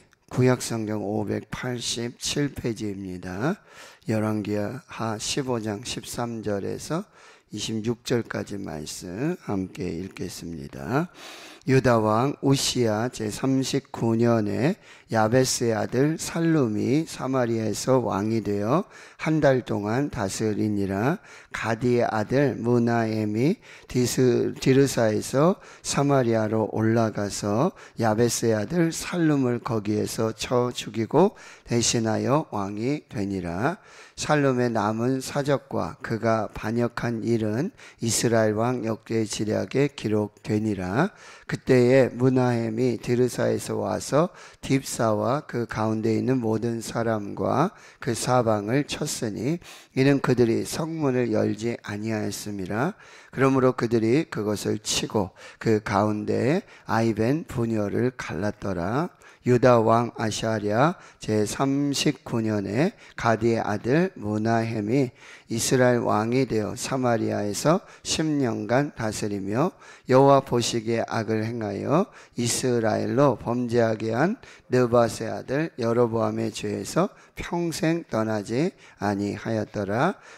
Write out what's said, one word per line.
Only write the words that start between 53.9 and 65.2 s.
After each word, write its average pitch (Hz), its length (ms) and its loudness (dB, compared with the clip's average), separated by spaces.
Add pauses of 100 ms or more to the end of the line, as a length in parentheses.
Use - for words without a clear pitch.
그것을 107 500 -4
치고 - 500 -2 (300)
그 110 240 2
가운데에 107 800 0 (220)
아이벤 113 640 0
부녀를 113 680 -2
갈랐더라. 101 920 -4 (360)
유다 123 340 6
왕 113 380 2
아샤랴 110 800 0 (220)
제삼십구 135 1200 -2
년에 107 500 0 (240)
가디의 113 460 2
아들 127 540 0
무나헴이 110 960 0 (360)